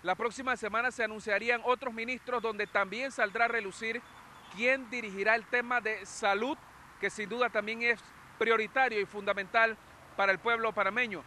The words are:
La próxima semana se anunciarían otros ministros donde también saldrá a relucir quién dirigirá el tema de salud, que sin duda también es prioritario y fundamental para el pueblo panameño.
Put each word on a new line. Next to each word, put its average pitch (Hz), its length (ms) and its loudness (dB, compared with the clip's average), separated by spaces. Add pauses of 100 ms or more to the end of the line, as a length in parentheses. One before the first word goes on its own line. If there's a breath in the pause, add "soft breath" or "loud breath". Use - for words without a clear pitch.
La 180 140 0
próxima 240 420 -2
semana 226 320 -2
se 233 140 -4
anunciarían 220 600 0
otros 247 300 0
ministros 233 480 -4
donde 214 240 -2
también 208 460 -2
saldrá 226 340 2
a 233 40 0
relucir 226 520 -4 (540)
quién 254 340 0
dirigirá 214 460 0
el 220 100 -4
tema 247 340 0
de 208 280 -4
salud, 220 500 0 (420)
que 196 120 -2
sin 208 180 -8
duda 233 220 0
también 220 320 -2
es 233 160 2 (400)
prioritario 226 600 2
y 196 60 0
fundamental 208 720 0 (400)
para 196 140 4
el 190 80 2
pueblo 226 340 0
panameño. 202 540 0